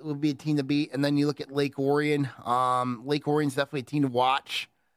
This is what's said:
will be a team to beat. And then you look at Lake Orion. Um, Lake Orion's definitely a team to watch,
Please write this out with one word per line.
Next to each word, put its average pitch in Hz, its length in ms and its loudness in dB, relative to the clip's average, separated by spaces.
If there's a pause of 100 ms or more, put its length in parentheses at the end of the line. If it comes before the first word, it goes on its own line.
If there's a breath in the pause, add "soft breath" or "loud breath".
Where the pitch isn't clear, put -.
will 151 120 -6
be 147 160 0
a 143 40 -2
team 151 220 0
to 147 60 2
beat. 147 320 0
And 139 100 0
then 143 140 2
you 147 80 4
look 147 160 -2
at - 80 -14
Lake 143 280 -2
Orion. 143 520 2 (140)
Um, 123 600 0
Lake 147 240 -2
Orion's 147 280 0
definitely 143 240 -2
a - 20 -4
team 147 200 -2
to 135 60 2
watch, 127 600 0 (260)